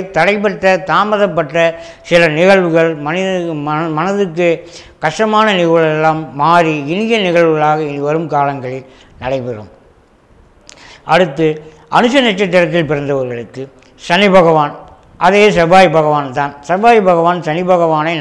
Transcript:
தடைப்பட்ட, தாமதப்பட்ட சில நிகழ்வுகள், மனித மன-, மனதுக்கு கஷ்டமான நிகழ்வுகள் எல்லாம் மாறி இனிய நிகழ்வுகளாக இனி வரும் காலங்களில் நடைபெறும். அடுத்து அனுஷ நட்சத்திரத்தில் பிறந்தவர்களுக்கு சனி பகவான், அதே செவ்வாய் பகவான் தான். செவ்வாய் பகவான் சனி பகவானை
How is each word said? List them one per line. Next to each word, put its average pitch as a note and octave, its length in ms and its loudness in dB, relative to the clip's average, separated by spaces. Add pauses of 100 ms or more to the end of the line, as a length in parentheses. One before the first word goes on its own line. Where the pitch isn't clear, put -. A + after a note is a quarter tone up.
(180)
தடைப்பட்ட, F#3+ 580 0 (160)
தாமதப்பட்ட F#3 640 0 (540)
சில E3+ 180 4 (100)
நிகழ்வுகள், E3+ 540 2 (160)
மனித F#3+ 220 -4 (360)
மன-, D#3 320 -4
மனதுக்கு F3 520 -2 (540)
கஷ்டமான G#3+ 420 0 (120)
நிகழ்வுகள் E3 380 2
எல்லாம் D#3 260 0 (200)
மாறி D#3+ 340 2 (160)
இனிய A3+ 240 -2 (100)
நிகழ்வுகளாக D#3+ 540 2 (100)
இனி C#3+ 160 -8
வரும் D#3 300 -4
காலங்களில் C3 520 -4 (320)
நடைபெறும். A#2+ 480 -8 (1500)
அடுத்து E3 320 0 (520)
அனுஷ A#3+ 280 2
நட்சத்திரத்தில் F3 640 0
பிறந்தவர்களுக்கு C3+ 720 -6 (400)
சனி G3 340 2
பகவான், D#3+ 360 4 (540)
அதே G3+ 160 4 (140)
செவ்வாய் F3+ 400 4
பகவான் D3+ 300 0 (120)
தான். C#3+ 140 -4 (160)
செவ்வாய் A3 400 4
பகவான் F3 380 2
சனி D#3+ 220 -4
பகவானை E3 520 0